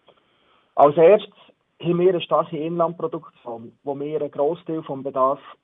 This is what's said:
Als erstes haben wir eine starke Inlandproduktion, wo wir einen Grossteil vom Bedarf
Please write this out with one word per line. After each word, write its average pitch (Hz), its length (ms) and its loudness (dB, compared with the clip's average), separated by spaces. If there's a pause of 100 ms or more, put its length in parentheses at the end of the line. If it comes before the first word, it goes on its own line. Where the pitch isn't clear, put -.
(760)
Als 147 220 6
erstes 196 360 6 (480)
haben 170 180 -2
wir 180 100 4
eine 175 120 0
starke 165 360 -4
Inlandproduktion, 165 1120 -8 (120)
wo 139 160 -8
wir 147 220 -6
einen 143 100 -6
Grossteil 160 520 -4
vom 135 200 -12
Bedarf 135 360 -2 (240)